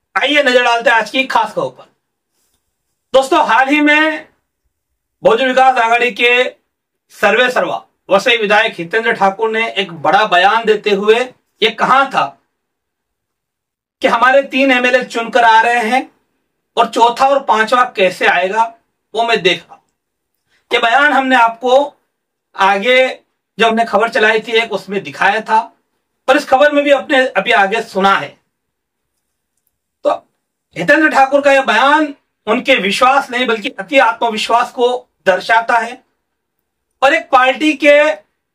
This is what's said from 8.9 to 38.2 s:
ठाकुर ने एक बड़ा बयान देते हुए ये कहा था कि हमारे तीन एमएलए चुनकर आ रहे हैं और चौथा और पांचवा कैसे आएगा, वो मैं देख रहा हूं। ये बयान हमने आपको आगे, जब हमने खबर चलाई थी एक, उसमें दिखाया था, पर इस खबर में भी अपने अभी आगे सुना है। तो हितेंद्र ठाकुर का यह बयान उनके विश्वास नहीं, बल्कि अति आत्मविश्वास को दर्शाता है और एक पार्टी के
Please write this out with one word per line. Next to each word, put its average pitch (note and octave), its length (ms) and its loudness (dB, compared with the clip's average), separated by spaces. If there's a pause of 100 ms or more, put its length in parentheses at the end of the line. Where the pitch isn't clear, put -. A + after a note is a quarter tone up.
ठाकुर G3 380 -2
ने A3+ 220 -4
एक F#3+ 200 -6 (100)
बड़ा F#3+ 240 2
बयान G3+ 380 2
देते G#3 260 -2
हुए G#3+ 280 0 (440)
ये A3 80 0
कहा B3+ 400 0
था D#3+ 140 -2 (1800)
कि C4 60 0
हमारे B3+ 340 2
तीन C4+ 280 0
एमएलए B3 340 0
चुनकर A#3 400 -2
आ A3+ 160 4
रहे A#3 280 0
हैं B3+ 220 -4 (680)
और G3 100 0
चौथा A#3+ 420 0
और C#4 140 0
पांचवा A#3+ 420 0 (120)
कैसे F#3+ 300 -2
आएगा, F#3+ 360 0 (520)
वो A3 80 -2
मैं A3+ 200 -2
देख E3+ 200 -2
रहा - 120 -20
हूं। - 80 -20 (880)
ये A#3+ 80 -2
बयान C4 340 2
हमने C4 240 0
आपको B3 600 0 (600)
आगे, B3 640 0 (380)
जब A3+ 80 2
हमने A3+ 180 0
खबर A3+ 240 0
चलाई A3 320 0
थी A3+ 120 -12
एक, A3 200 -2
उसमें F#3+ 300 -8
दिखाया G3 380 -2
था, A3 180 -2 (680)
पर C4+ 80 4
इस D4 80 -4
खबर D4 280 2
में C#4+ 120 0
भी C#4+ 60 2
अपने C4+ 360 0
अभी A3+ 260 -4
आगे G#3 300 0
सुना G3 320 -2
है। D3 140 -6 (1800)
तो - 60 0 (640)
हितेंद्र D4+ 320 2
ठाकुर C4+ 320 2
का C#4 120 2
यह C4+ 120 2
बयान C#4+ 500 0 (320)
उनके B3 280 0
विश्वास B3+ 560 0
नहीं, B3 160 -4
बल्कि A3 220 -4
अति C#4 300 -4
आत्मविश्वास A#3 720 0
को B3 160 0 (380)
दर्शाता G3+ 520 0
है A#3+ 240 -8 (1000)
और C#4+ 120 4
एक E4 160 -6
पार्टी C4 420 0
के C#4+ 260 2 (560)